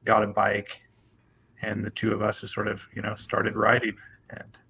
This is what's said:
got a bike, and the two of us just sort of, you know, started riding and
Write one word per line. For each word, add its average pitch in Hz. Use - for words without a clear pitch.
got 107
a 104
bike, 101
and 104
the 101
two 110
of 104
us 104
just -
sort 107
of, 95
you 107
know, 104
started 107
riding 110
and -